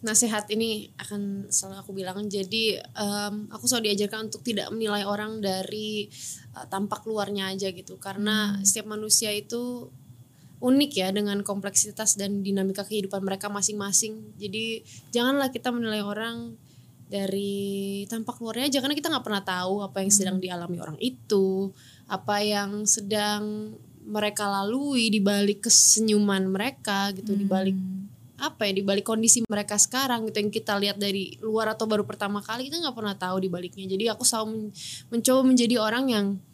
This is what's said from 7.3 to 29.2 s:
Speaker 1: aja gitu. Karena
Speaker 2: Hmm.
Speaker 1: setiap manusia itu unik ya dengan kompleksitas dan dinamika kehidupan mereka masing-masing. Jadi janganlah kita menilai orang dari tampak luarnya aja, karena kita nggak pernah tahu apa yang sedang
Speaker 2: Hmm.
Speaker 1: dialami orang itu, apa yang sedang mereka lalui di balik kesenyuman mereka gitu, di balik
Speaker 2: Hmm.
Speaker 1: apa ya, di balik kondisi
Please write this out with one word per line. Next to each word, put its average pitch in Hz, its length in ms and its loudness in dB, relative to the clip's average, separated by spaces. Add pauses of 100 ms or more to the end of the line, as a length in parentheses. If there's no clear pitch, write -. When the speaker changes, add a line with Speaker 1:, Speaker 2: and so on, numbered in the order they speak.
Speaker 1:
aja 190 220 -4
gitu. 185 260 -14
Karena 208 560 0
Speaker 2:
Hmm. 196 100 -2
Speaker 1:
setiap 208 240 2
manusia 214 440 2
itu 240 580 -4 (680)
unik 277 380 4
ya 185 160 2
dengan 202 300 0
kompleksitas 202 760 0
dan 202 240 -2
dinamika 196 420 0
kehidupan 196 380 -2
mereka 196 280 -4
masing-masing. 202 680 0 (180)
Jadi 220 460 -4 (300)
janganlah 262 400 2
kita 254 180 -4
menilai 226 320 0
orang 226 560 -6 (480)
dari 202 560 -2 (460)
tampak 226 340 -8
luarnya 226 260 -2
aja, 269 140 2
karena 277 140 0
kita 302 140 -2
nggak 294 140 0
pernah 202 220 -2
tahu 185 380 -2
apa 196 180 -4
yang 190 100 0
sedang 190 260 2
Speaker 2:
Hmm. 185 60 0
Speaker 1:
dialami 175 360 -6
orang 156 200 -8
itu, 196 680 2 (380)
apa 208 340 -2
yang 208 420 -2
sedang 208 960 -2 (260)
mereka 208 440 -2
lalui 226 640 2
di 208 120 4
balik 202 420 4
kesenyuman 208 840 6
mereka 202 640 0
gitu, 202 220 -4
di 202 100 2
balik 190 320 2
Speaker 2:
Hmm. 190 320 -6 (260)
Speaker 1:
apa 294 300 -4
ya, 196 80 2
di 190 100 0
balik 202 220 2
kondisi 226 400 4